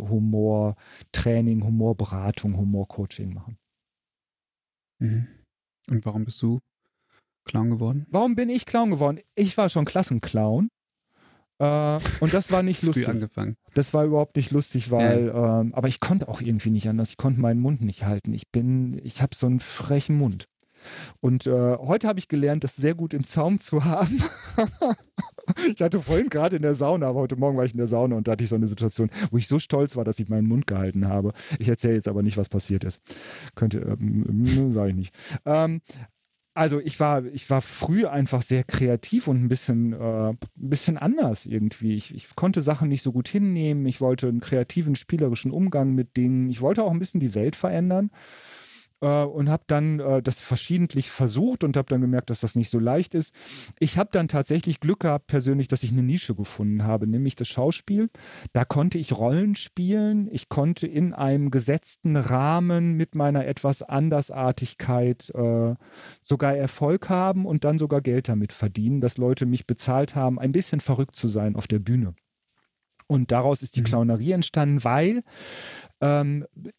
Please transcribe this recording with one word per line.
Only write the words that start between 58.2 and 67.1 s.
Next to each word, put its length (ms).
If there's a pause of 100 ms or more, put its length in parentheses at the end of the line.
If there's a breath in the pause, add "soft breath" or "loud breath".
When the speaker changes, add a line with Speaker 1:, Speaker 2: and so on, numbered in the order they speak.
Speaker 1:
Da 120
konnte 340
ich 200
Rollen 380
spielen. 760
Ich 180
konnte 380
in 260
einem 380
gesetzten 680
Rahmen 800
mit 200
meiner 300
etwas 360
Andersartigkeit, 1500
äh, 400 (480 loud breath)
sogar 340
Erfolg 520
haben 380